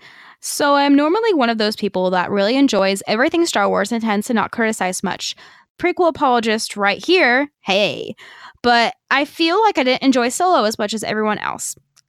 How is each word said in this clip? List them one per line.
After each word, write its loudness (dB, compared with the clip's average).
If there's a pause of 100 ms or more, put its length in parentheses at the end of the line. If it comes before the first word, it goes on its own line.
(400)
So -2
I'm 4
normally 2
one 2
of -4
those -2
people -2
that 0
really 0
enjoys 2
everything 0
Star 0
Wars -2
and -2
tends -2
to -2
not 0
criticize -4
much. -6 (420)
Prequel 0
apologist 0
right -2
here, 2
hey. -2 (480)
But 2 (160)
I 0
feel 0
like 2
I 0
didn't 0
enjoy 2
Solo 2
as -2
much -4
as -8
everyone -2
else. -8 (340)